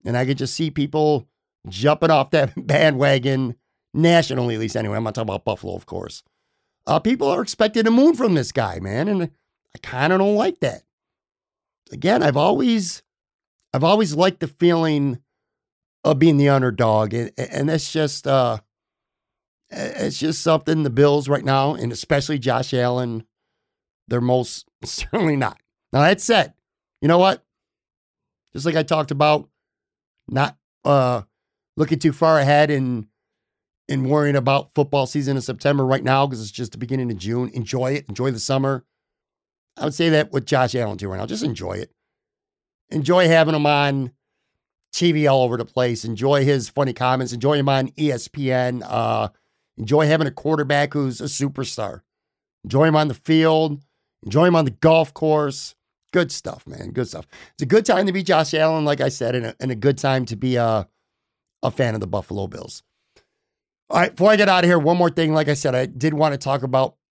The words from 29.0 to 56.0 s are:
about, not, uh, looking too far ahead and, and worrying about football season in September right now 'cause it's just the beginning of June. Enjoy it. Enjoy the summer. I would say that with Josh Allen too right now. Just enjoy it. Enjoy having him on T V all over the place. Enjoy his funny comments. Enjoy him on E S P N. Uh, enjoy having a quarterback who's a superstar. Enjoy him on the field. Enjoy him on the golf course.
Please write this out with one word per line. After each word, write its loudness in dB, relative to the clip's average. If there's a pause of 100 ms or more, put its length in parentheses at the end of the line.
about, 2 (760)
not, -2 (280)
uh, 2 (540)
looking 0
too 2
far 4
ahead 4
and, -2 (840)
and -2
worrying 2
about 0
football 0
season -2
in -2
September -2
right 0
now 2
'cause -8
it's -10
just -10
the -18
beginning -4
of -6
June. -4
Enjoy -4
it. -4
Enjoy -4
the -6
summer. -2 (920)
I -8
would -4
say 0
that 2
with -4
Josh 2
Allen -2
too -8
right -8
now. -6
Just -8
enjoy -6
it. -10 (1000)
Enjoy 2
having 4
him 0
on 0 (800)
T 2
V 2
all 4
over -2
the -6
place. -4
Enjoy 0
his 0
funny -2
comments. -2
Enjoy 0
him 0
on 0
E 0
S -6
P -4
N. -2
Uh, -2 (500)
enjoy 2
having 2
a -6
quarterback -2
who's -4
a -10
superstar. -6 (600)
Enjoy 2
him 4
on 2
the -6
field. 0 (400)
Enjoy 2
him 4
on 4
the -2
golf 2
course. -2 (380)